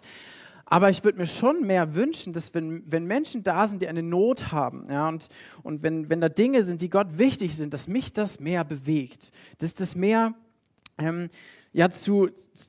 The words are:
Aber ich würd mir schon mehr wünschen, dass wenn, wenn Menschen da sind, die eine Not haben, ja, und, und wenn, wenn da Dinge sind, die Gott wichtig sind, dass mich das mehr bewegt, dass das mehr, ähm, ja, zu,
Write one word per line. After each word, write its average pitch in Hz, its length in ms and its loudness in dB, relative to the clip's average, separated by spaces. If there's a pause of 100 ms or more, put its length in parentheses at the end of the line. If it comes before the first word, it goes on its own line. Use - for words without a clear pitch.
(640)
Aber 185 260 6
ich 190 120 0
würd 208 140 2
mir 180 100 -2
schon 294 360 2
mehr 180 320 2
wünschen, 214 400 -4
dass 165 180 -8
wenn, 165 340 -6
wenn 165 200 -2
Menschen 240 360 -4
da 190 260 2
sind, 202 120 -8
die 190 80 -4
eine 165 140 -4
Not 185 500 0
haben, 131 380 -2
ja, 147 180 0
und, 160 200 -6 (340)
und 151 200 -8
wenn, 160 280 -2
wenn 165 100 0
da 165 80 4
Dinge 233 360 4
sind, 175 180 -4
die 180 80 -4
Gott 190 280 2
wichtig 202 380 2
sind, 151 160 -6
dass 147 160 -6
mich 247 240 -4
das 208 260 -4
mehr 165 260 -2
bewegt, 143 640 -4 (280)
dass 165 160 -4
das 180 200 -2
mehr, 220 400 2 (640)
ähm, 165 320 -4 (420)
ja, 170 160 6
zu, 196 400 2 (400)